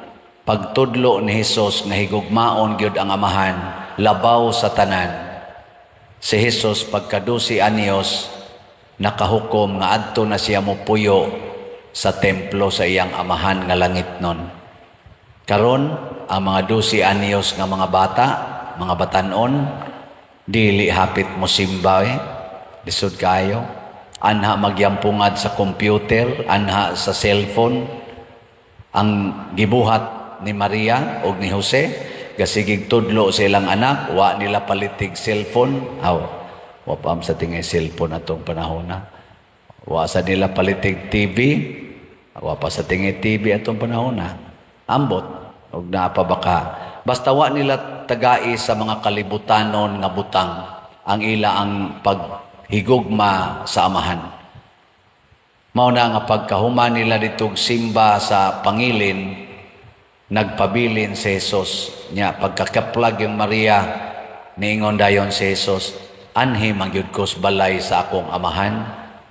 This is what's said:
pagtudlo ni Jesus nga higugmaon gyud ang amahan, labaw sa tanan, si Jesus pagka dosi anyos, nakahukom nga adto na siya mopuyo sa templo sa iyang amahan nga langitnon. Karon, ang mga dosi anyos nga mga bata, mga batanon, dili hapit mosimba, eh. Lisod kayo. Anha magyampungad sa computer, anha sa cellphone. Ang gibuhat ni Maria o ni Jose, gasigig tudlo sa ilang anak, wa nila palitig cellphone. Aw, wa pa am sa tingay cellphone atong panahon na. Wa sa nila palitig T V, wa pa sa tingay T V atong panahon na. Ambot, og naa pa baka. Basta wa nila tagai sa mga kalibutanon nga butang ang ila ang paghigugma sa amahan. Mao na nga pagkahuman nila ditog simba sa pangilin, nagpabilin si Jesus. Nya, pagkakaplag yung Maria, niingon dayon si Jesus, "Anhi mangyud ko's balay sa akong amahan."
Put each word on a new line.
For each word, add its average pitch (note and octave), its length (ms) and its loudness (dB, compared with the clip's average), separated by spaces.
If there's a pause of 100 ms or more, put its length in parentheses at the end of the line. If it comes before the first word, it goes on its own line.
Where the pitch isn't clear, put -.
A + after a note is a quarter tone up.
(480)
pagtudlo A#2+ 720 2
ni G#2+ 220 0
Jesus G#2 420 0
nga G2+ 140 -2
higugmaon G#2 800 0
gyud G#2 160 0
ang G2 160 -2
amahan, F#2+ 460 0 (420)
labaw A2 560 4
sa G#2 160 0
tanan, F#2+ 400 0 (1120)
si G#2+ 160 2
Jesus A2 480 0
pagka G#2 320 -2
dosi A#2 400 -2
anyos, G2+ 720 0 (640)
nakahukom G2+ 880 0
nga F#2 160 2
adto G#2+ 240 -2
na G#2+ 160 0
siya G2+ 240 0
mopuyo G2+ 640 2 (640)
sa - 240 0
templo G2 560 0
sa F#2 160 0
iyang F2+ 240 2
amahan F2+ 560 -2
nga F2+ 80 2
langitnon. F2+ 720 -2 (960)
Karon, A#2+ 400 4 (480)
ang F#2+ 120 0
mga F#2+ 280 0
dosi A2 320 2
anyos G2+ 560 2
nga F#2+ 80 -2
mga F#2+ 240 0
bata, F#2+ 360 4 (520)
mga F2+ 160 -2
batanon, F#2+ 720 0 (800)
dili G2+ 400 4
hapit F#2 480 2
mosimba, F#2+ 720 2
eh. B2+ 80 -2 (720)
Lisod F#2 320 -4
kayo. F#2+ 480 0 (560)
Anha G#2 320 2
magyampungad G2+ 800 2
sa - 200 -2
computer, G#2 920 0
anha G2 480 2
sa - 160 -2
cellphone. G#2 880 0 (920)
Ang G2+ 420 2 (220)
gibuhat A2 480 4 (400)
ni G2 80 -6
Maria G#2+ 720 0
o G2 160 0
ni F#2+ 120 -2
Jose, A2+ 440 0 (440)
gasigig G2+ 520 0
tudlo G#2+ 400 4
sa G2+ 160 2
ilang G2 240 4
anak, B2+ 480 0
wa F#2+ 160 6
nila G2+ 320 -2
palitig G2+ 480 -4
cellphone. B2 880 0
Aw, F2+ 160 2 (720)
wa D2+ 80 -2
pa D#2+ 160 -2
am E2+ 80 -6
sa - 160 -2
tingay E2+ 240 -4
cellphone E2 560 -2
atong D#2+ 240 -8
panahon E2 480 -4
na. F#2+ 160 -8 (800)
Wa D#2+ 240 -2
sa F2+ 160 0
nila F#2+ 240 2
palitig F#2+ 640 -2
T G#2 160 2
V, F#2 80 -4 (1040)
wa D#2 160 -6
pa - 160 -6
sa - 80 -4
tingay F#2+ 400 -2
T G#2+ 160 2
V G#2 160 2
atong A2 240 -2
panahon A#2 400 -2
na. F#2 160 -6 (560)
Ambot, A#2 360 0 (440)
og F2 160 -10
naa F2+ 240 0
pa F2+ 160 2
baka. F2+ 320 0 (480)
Basta B2+ 240 0
wa C#3+ 240 4
nila C3+ 560 -2
tagai A#2+ 480 2
sa A2+ 160 0
mga A2 320 -2
kalibutanon G#2 960 0
nga F#2+ 80 0
butang F#2 420 -2 (540)
ang G#2 160 0
ila G#2 400 0
ang G2+ 400 -4
paghigugma G2+ 1700 0
sa F2+ 160 2
amahan. F2+ 560 -2 (1300)
Mao B2 240 4
na A#2+ 160 4
nga G#2+ 160 0
pagkahuman A#2 720 2
nila A2+ 240 2
ditog A2 320 -2
simba A2 640 4
sa F#2+ 480 2
pangilin, G2 800 0 (880)
nagpabilin G#2+ 800 0
si G2 240 0
Jesus. - 560 -2 (160)
Nya, G2 240 -2
pagkakaplag A2 880 0
yung G#2+ 160 -2
Maria, G#2+ 480 4 (720)
niingon G#2 400 0
dayon G2+ 320 4
si G2 240 0
Jesus, F#2+ 400 -2 (400)
"Anhi A2+ 400 2
mangyud F#2+ 400 -4
ko's G2 240 -2
balay F#2+ 400 2
sa F2+ 320 0
akong E2+ 240 -2
amahan." F#2+ 640 -2 (340)